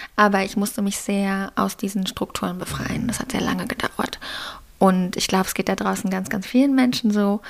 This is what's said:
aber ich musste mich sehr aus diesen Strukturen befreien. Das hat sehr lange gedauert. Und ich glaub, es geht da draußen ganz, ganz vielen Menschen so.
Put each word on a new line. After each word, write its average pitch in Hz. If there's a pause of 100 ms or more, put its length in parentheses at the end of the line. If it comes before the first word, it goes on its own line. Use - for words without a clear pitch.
(140)
aber 202
ich 202
musste 202
mich 202
sehr 196
aus 196
diesen 196
Strukturen -
befreien. -
Das 226
hat -
sehr -
lange -
gedauert. - (580)
Und 185
ich -
glaub, 190
es -
geht 185
da 190
draußen 190
ganz, 190
ganz 196
vielen 269
Menschen 247
so. 208 (100)